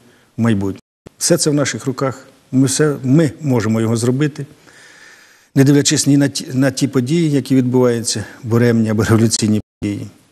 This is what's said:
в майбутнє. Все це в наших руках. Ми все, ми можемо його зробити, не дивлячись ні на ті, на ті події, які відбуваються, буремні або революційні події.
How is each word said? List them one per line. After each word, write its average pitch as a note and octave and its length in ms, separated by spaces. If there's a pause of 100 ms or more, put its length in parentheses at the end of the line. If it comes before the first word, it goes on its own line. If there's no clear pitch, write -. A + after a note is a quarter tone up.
(360)
в - 40
майбутнє. G2 400 (380)
Все E3+ 200
це D#3 120
в C#3+ 40
наших C3+ 320
руках. C3+ 400 (260)
Ми C3 140
все, D3 360
ми C3+ 380
можемо A2+ 400
його A2+ 160
зробити, C3 500 (1080)
не C3+ 100
дивлячись C#3+ 420
ні C#3 100
на C#3+ 120
ті, - 240
на C3 180
ті C3+ 180
події, D3+ 420
які C3+ 240
відбуваються, B2 720 (180)
буремні A#2 480
або A2 140
революційні G#2+ 560 (200)
події. G#2 260 (260)